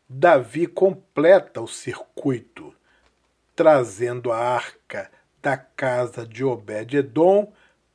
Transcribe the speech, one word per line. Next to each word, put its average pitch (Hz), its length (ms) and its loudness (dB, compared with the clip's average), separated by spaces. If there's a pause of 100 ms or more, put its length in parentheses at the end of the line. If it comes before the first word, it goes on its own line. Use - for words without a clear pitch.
Davi 143 580 2
completa 170 960 0
o 113 60 -10
circuito, - 1080 -10 (840)
trazendo 123 720 2
a 113 80 -2
arca - 720 -6 (300)
da 139 160 -2
casa 123 680 -6
de 113 180 -8
Obed-edom 135 1080 0 (440)